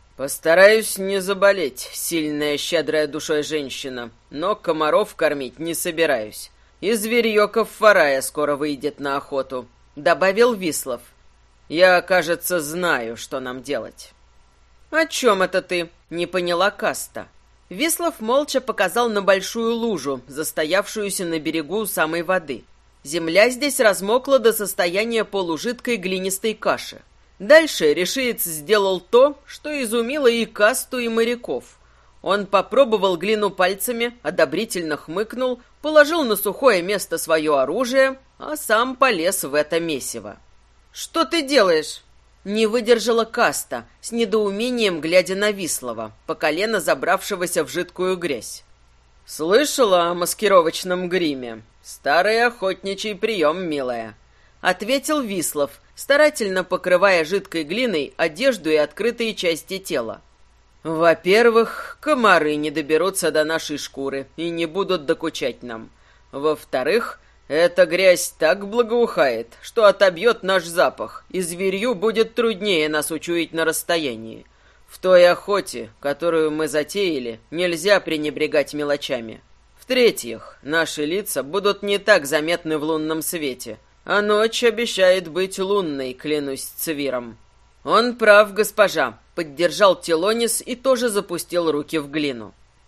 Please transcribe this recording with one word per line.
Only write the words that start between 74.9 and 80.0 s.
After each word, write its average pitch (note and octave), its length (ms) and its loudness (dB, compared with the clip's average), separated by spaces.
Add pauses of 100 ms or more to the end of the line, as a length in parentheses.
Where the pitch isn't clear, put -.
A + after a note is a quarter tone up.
той F3+ 320 8
охоте, F3 600 -2 (100)
которую D#3 520 0
мы D#3 160 -4
затеяли, C#3+ 720 -4 (120)
нельзя F3 480 0
пренебрегать D3+ 720 -2
мелочами. C#3+ 680 -6 (380)
В-третьих, - 840 -2